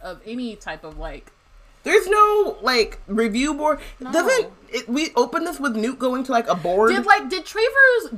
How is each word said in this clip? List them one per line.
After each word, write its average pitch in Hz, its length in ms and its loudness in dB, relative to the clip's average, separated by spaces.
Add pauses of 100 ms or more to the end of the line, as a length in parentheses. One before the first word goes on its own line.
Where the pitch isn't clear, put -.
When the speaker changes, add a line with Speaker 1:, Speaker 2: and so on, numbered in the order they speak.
Speaker 1:
of 175 240 -14
any 233 300 -10
type 156 280 -14
of, 156 140 -16
like, 151 340 -14 (520)
Speaker 2:
There's 370 240 2
no, 415 540 4
like, 240 460 0
review 226 460 0
board. 302 260 0 (200)
Speaker 1:
No. 254 120 -12
Speaker 2:
Doesn't 415 400 2 (180)
it, - 200 -8
we 302 260 -2
open 330 300 0
this 339 140 -6
with 269 160 -2
Newt 226 240 -2
going 254 260 -2
to, 269 80 -4
like, 233 160 0
a 180 60 2
board? 185 360 2
Speaker 1:
Did, 370 140 0
like, 392 240 2
did 339 160 -6
Travers 494 720 2